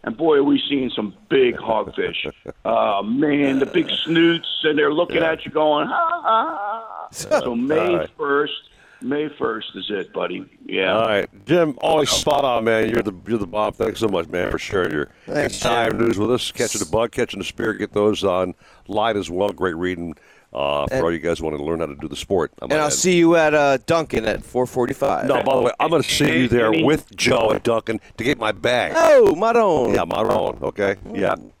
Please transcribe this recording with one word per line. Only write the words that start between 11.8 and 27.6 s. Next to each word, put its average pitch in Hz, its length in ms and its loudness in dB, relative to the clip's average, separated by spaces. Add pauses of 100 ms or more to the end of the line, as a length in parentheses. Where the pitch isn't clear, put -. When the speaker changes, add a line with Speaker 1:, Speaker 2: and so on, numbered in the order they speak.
Speaker 2:
always 156 300 2
spot 143 340 2
on, 117 200 0
man. 110 260 2
You're 117 120 0
the, 98 120 -4 (120)
you're 110 120 0
the 101 80 -4
bomb. 104 260 -2
Thanks 107 280 -4
so 113 80 2
much, 85 200 -2
man, 87 220 -2
for - 80 -4
sharing 90 340 -2
your 73 160 -4 (180)
Speaker 3:
Thanks, - 340 -4
Speaker 2:
time 117 320 0
Speaker 3:
Jim. 101 80 -4
Speaker 2:
news 98 180 2
with 104 120 0
us. - 220 -2
Catching 113 280 -4
the 95 100 -4
bug, 113 220 0
catching - 260 -4
the 90 60 -8
spirit, 98 340 -4
get 104 140 -6
those 104 320 2
online 98 920 -2
as 87 140 -4
well. 95 200 0
Great 87 260 -2
reading, 85 380 -6 (380)
uh, 71 360 -2
for - 60 -4
Speaker 3:
And 131 100 0
Speaker 2:
all 85 80 0
you 80 80 -4
guys 82 200 -2
want 78 160 -4
to 71 60 -8
learn 82 180 -4
how 80 60 -2
to 71 80 -12
do 73 140 -12
the 69 80 -10
sport. - 440 -2
I - 40 -12
Speaker 3:
and 64 80 -10
Speaker 2:
might 156 80 0
Speaker 3:
I'll 147 80 0
Speaker 2:
add. 143 40 -2
Speaker 3:
see 180 240 2
you 170 200 6
at, 156 180 4
uh, 143 320 4
Dunkin' 147 400 0
at 107 180 -4
four 123 220 -2
forty-five. 123 600 -2
Speaker 2:
No, 127 160 0
by - 140 0
the - 60 2
way, 120 180 0
I'm 151 100 2
gonna 151 120 2
see - 400 0
you 120 60 0
there 117 180 2
Speaker 1:
Any 110 180 2
Speaker 2:
with - 320 0
Joe 117 360 2
at - 100 -2